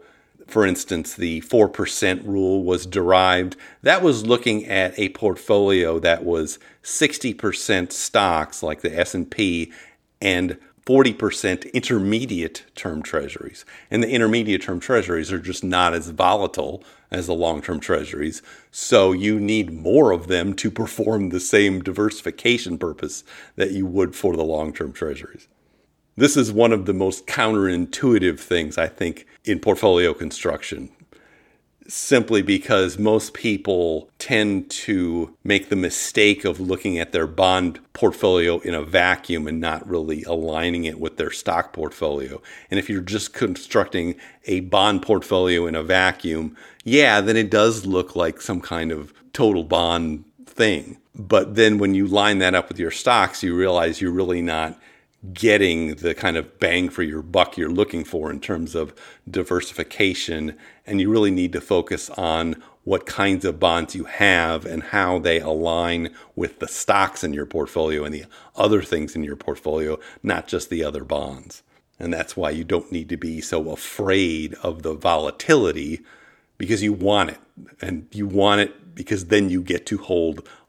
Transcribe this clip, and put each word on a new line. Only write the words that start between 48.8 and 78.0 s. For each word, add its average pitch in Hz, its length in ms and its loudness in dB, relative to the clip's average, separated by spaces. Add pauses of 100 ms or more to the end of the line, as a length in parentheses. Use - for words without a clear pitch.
of 76 220 -12 (180)
total 107 300 4
bond 82 640 -2 (220)
thing. 104 520 -2 (160)
But 101 400 0
then 107 240 6
when 98 160 2
you 98 120 2
line 101 320 2
that 92 160 2
up 87 140 0
with - 100 -12
your 85 120 -4
stocks, 110 520 0
you 87 120 -2
realize 87 460 0
you're 92 100 -2
really 90 320 -2
not 80 360 -4 (560)
getting 87 600 2
the 80 180 -2
kind 85 220 -2
of - 240 -8
bang 90 280 2
for 92 140 -6
your 78 180 -6
buck 87 380 0
you're 80 100 -2
looking 87 360 -2
for 78 260 -6
in 73 100 -8
terms 82 360 -6
of 78 180 -6 (340)
diversification. 90 1300 -4 (300)
And 101 120 -2
you 98 120 2
really 107 220 4
need 90 200 0
to 85 80 -4
focus 90 500 -2
on 82 520 -4 (220)
what 95 200 0
kinds 98 400 0
of 82 160 -2
bonds 85 340 0
you 87 100 -8
have 85 600 2
and 82 180 -8
how 92 360 0
they 82 220 2
align 82 760 -2 (220)
with 87 240 -6
the 80 80 -6
stocks - 540 0
in 78 120 -4
your 73 120 -6
portfolio 78 580 -4
and 76 100 -8
the 76 100 -12 (320)
other 104 240 2
things 78 340 -4
in 78 100 -4
your 71 120 -10
portfolio, 78 640 -6 (240)
not 87 240 -4
just - 240 -6
the 82 140 -2
other 73 200 -6
bonds. 71 600 -8 (340)
And 85 160 -6
that's 82 220 -8
why 80 140 -2
you 80 140 -6
don't 85 280 -4
need 82 180 -6
to 85 80 -6
be 80 240 -8
so 80 300 -4
afraid 87 880 -2
of 82 200 -6
the 80 120 -4
volatility, 80 1080 0 (580)
because 95 240 -2
you 104 100 2
want 95 380 2
it. - 80 -14 (420)
And 85 320 -8